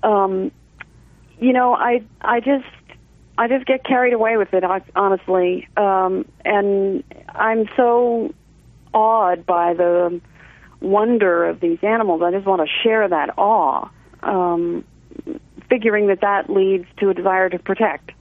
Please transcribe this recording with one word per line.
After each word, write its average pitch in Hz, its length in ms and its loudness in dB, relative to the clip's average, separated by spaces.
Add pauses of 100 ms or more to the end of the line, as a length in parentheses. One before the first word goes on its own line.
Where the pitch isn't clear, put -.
Um, 202 480 0 (880)
you 254 120 2
know, 247 220 2
I, 240 300 0 (180)
I 233 180 0
just, 262 280 -2 (680)
I 233 100 0
just 254 180 0
get 262 180 -2
carried 247 300 2
away 226 240 0
with 196 160 -2
it, 185 100 2
hon-, 185 200 -2 (120)
honestly. 185 800 0
Um, 190 500 0 (180)
and 196 600 -2 (260)
I'm 220 460 -2
so 240 580 0 (600)
awed 214 520 2
by 175 280 2
the 175 480 0 (580)
wonder 196 680 2
of 170 140 -4
these 170 220 -2
animals. 202 400 0
I 175 100 0
just 196 140 -4
want 190 160 0
to 151 60 0 (160)
share 220 240 2
that 156 300 -2
awe, 202 520 0 (340)
um, 175 600 -2 (840)
figuring 214 380 2
that 190 140 2
that 202 280 0
leads 190 360 0 (120)
to 202 120 0
a 190 40 0
desire 185 360 0
to 175 100 -6
protect. 190 600 -4